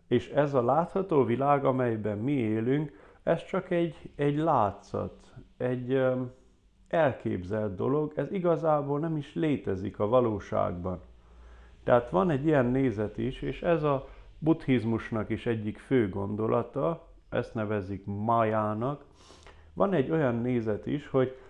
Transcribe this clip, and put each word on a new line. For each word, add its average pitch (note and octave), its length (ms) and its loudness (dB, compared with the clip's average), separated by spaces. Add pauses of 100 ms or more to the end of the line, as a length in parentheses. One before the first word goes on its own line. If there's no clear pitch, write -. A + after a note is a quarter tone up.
és B2 220 2
ez C#3+ 240 2
a B2+ 100 4
látható D#3+ 600 2
világ, C3+ 420 2
amelyben A2+ 520 0
mi A#2 140 -2
élünk, B2+ 600 0 (320)
ez D#3+ 220 0
csak F#3 240 -4
egy, E3+ 460 -2
egy C#3+ 220 0
látszat, G#2+ 960 -2 (240)
egy, B2+ 340 -4
ö, C3 300 2 (680)
elképzelt G#2+ 880 0
dolog, D3 400 0
ez C#3+ 160 -4
igazából D#3 680 0
nem D#3+ 180 -2
is - 180 -8
létezik G#2 640 -2
a G#2+ 80 2
valóságban. G2 920 0 (800)
Tehát A#2+ 260 2
van F#3 200 2
egy C#3 160 -2
ilyen D3 200 4
nézet A#2+ 520 0
is, A#2 240 -4
és C#3+ 200 -6
ez E3 220 0
a C#3 240 0 (320)
buddhizmusnak A2+ 920 0
is G#2 160 -4
egyik G#2+ 320 -4
fő A#2+ 320 2
gondolata, A2+ 1000 -2 (200)
ezt - 240 -4
nevezik G#2 520 -4
majának. A2 1000 0 (680)
Van G3 200 0
egy D3+ 180 2
olyan C#3+ 240 2
nézet A2+ 500 -2
is, C#3+ 220 -4
hogy C3 300 0 (120)